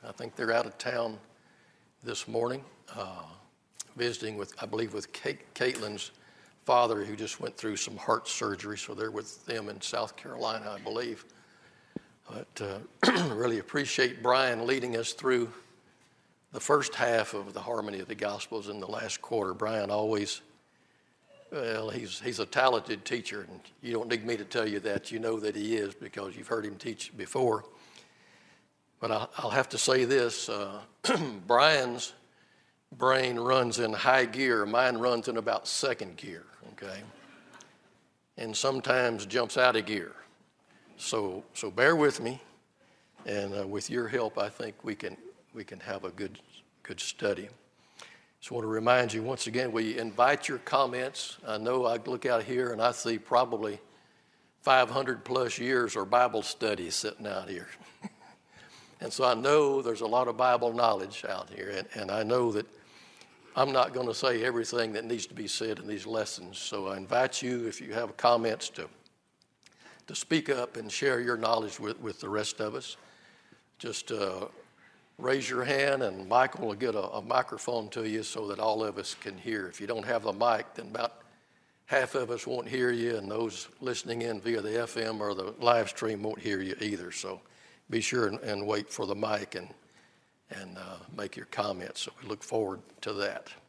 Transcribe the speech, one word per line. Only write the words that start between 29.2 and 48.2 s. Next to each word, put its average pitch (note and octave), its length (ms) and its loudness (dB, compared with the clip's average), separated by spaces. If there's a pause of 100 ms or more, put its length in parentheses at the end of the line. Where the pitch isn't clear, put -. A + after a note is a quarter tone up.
I'll A#2 100 -2
have C3 200 2
to A#2 100 -4
say C3 260 4
this, A#2+ 440 2
uh, G2+ 320 -6 (220)
<clears throat> - 140 2 (300)
Brian's B2+ 680 4 (840)
brain B2+ 440 4
runs B2 400 4
in A2 120 2
high B2+ 340 6
gear. A#2 420 2
Mine A#2+ 300 4
runs A#2+ 320 2
in A#2 80 -2
about A2 300 -2
second A2 500 -2
gear, F2 280 -12 (280)
okay? G2 260 -12 (1400)
And A2 180 -6
sometimes B2 720 2
jumps A#2 320 0
out B2+ 180 8
of G#2 120 2
gear. G2+ 240 -4 (880)
So, G2+ 520 -2
so G#2 180 -6
bear C3 240 8
with D3+ 240 6
me, A#2+ 220 -6 (840)
and, G2+ 320 -2
uh, G2+ 80 -2
with G2 240 -4
your A#2 200 -2
help, A2+ 280 0
I G#2 120 0
think A2 340 -10
we G#2+ 120 -4
can, G2 200 -10 (380)
we A2 100 -12
can F#2+ 160 -14
have F#2+ 240 -8
a F#2 60 -6
good, F#2+ 300 -8 (440)
good - 160 -12
study. G2+ 480 -2 (920)